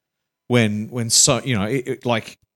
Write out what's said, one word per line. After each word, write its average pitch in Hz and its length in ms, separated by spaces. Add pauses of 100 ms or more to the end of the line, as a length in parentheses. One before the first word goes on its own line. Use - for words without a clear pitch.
(480)
when, 110 420
when 117 200
so, 123 320
you 131 140
know, 95 80
it, 123 240
it, 127 180
like, 117 300 (200)